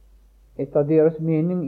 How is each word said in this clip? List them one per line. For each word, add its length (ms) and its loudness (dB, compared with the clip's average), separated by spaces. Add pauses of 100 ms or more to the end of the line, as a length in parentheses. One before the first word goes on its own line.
(540)
etter 320 -2
deres 320 2
mening 480 -2